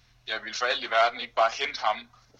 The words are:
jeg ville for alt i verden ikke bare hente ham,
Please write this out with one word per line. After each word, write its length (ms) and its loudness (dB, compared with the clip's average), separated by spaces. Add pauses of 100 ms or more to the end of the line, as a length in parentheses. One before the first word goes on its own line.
(280)
jeg 160 -6
ville 120 -12
for 100 -2
alt 180 -2
i 60 -10
verden 300 4
ikke 140 -10
bare 200 4
hente 280 -6
ham, 280 -2 (300)